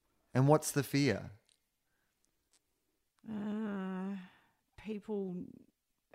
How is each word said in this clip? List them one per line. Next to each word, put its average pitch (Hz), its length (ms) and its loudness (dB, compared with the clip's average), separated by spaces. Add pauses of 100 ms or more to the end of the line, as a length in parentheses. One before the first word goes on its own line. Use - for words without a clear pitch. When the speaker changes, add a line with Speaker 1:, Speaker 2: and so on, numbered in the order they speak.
(340)
Speaker 1:
And 131 140 6
what's 151 240 6
the 143 120 2
fear? 107 460 2 (2000)
Speaker 2:
Uh, 202 840 -4 (600)
people 202 580 -6 (800)